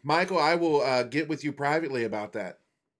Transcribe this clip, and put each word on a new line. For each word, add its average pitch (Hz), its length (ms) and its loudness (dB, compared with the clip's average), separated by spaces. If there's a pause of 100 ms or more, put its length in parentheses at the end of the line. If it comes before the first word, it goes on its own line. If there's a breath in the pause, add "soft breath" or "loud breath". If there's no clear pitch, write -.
Michael, 175 340 2
I 156 160 4
will, 165 280 4
uh, 127 200 2
get 135 280 -2
with 156 140 -6
you 147 80 -4
privately 143 520 -2
about 104 300 -6
that. 95 260 -8 (400)